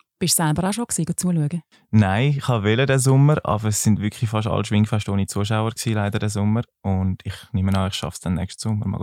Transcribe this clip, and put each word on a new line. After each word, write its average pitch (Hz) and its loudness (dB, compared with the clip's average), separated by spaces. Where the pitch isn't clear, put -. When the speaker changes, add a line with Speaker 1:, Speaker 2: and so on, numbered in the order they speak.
Speaker 1:
Bist 175 0
du 175 0
selber 175 0
auch 202 -2
schon 226 -6
gewesen, 165 -4
go 175 -2
zuschauen? 165 -2
Speaker 2:
Nein, 107 4
ich - -6
wollte 110 2
diesen 135 4
Sommer, 135 6
aber 110 -2
es 107 -2
sind 101 2
wirklich 104 -2
fast 110 0
alle 101 0
Schwingfeste 107 0
ohne 98 0
Zuschauer 110 -2
gewesen, 110 -4
leider, 104 -2
diesen 104 -2
Sommer. 107 0
Und 95 -2
ich 95 -8
nehme 95 0
an, 95 0
ich 90 -6
schaff's - -8
dann 90 -4
nächsten 87 -6
Sommer 107 -4
mal - -4